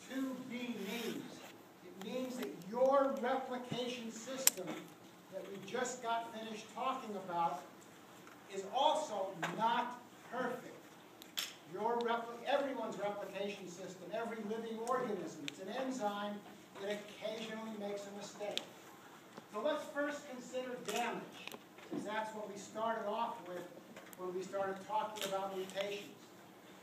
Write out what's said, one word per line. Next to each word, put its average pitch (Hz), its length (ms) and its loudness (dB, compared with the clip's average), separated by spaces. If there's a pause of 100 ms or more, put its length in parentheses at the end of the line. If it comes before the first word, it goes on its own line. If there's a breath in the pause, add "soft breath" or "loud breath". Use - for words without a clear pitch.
two 262 280 0 (120)
B 233 300 -2
means. 208 460 0 (600)
It - 220 -8
means 254 300 0
that 202 120 0 (220)
your 262 500 10
replication 247 920 2
system 262 540 2 (680)
that 185 160 -4
we 196 80 -6 (120)
just 247 340 0
got 226 280 2
finished 220 420 -6
talking 240 400 0 (140)
about 170 340 4 (920)
is 190 80 -2 (120)
also 247 520 6 (320)
not 233 420 4 (320)
perfect. 240 440 -2 (1000)
Your 226 240 4
repli-, 233 480 2
everyone's 254 500 4
replication 196 720 0
system, 175 360 -8 (100)
every 220 240 -2 (100)
living 220 380 -2
organism, 208 640 2
it's 190 120 -8
an 208 140 -4 (100)
enzyme 208 500 2 (460 loud breath)
that 202 160 0
occasionally 220 840 -4
makes 202 260 -2
a 202 100 -8
mistake. 202 440 -4 (920)
So 208 120 -2
let's 302 180 6 (100)
first 285 280 2 (100)
consider 254 460 -4 (100)
damage, - 720 -2 (320)
since - 140 0
that's 214 320 0
what 196 120 -4
we 196 80 -6
started 214 520 0
off 220 260 2 (140)
with 180 160 -4 (520)
when 180 160 -2
we 185 120 0
started 196 320 2 (100)
talking 214 380 2
about 190 320 0
mutations. 196 580 -2 (680)